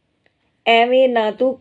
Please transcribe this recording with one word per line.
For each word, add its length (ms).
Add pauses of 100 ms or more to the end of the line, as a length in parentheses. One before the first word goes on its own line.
(680)
ਐਵੇਂ 420
ਨਾ 220
ਤੂੰ 300